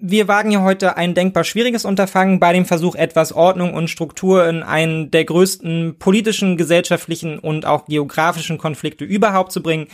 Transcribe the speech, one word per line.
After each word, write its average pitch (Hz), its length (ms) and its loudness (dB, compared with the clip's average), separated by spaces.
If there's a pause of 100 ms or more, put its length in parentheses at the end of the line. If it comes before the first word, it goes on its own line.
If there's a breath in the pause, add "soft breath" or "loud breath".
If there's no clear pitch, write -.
wir 196 260 2
wagen 208 240 2
hier 202 120 2
heute 190 340 2
ein 175 180 0
denkbar 180 300 2
schwieriges 233 400 -2
Unterfangen 190 560 2
bei 175 120 4
dem 180 120 4
Versuch, 175 320 0
etwas 160 360 0
Ordnung 180 420 2
und 160 160 -4
Struktur 180 580 0
in 165 160 -4
einen 160 480 -2
der 160 120 4
größten 165 760 -2
politischen, 196 560 0
gesellschaftlichen 165 840 -2
und 156 260 -6
auch 151 200 0
geografischen 156 760 -2
Konflikte 151 460 -8
überhaupt 190 480 0
zu 180 100 -6
bringen, 160 320 -4